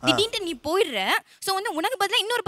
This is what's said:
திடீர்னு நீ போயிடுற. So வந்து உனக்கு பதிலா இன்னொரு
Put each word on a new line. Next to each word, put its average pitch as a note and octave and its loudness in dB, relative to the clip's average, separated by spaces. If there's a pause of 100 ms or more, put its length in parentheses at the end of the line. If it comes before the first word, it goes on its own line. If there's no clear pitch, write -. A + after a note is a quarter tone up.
திடீர்னு A4+ 2
நீ E4+ -4
போயிடுற. D4 0 (280)
So G4 -2
வந்து G4 -2
உனக்கு G4 0
பதிலா G#4 0
இன்னொரு A4+ 0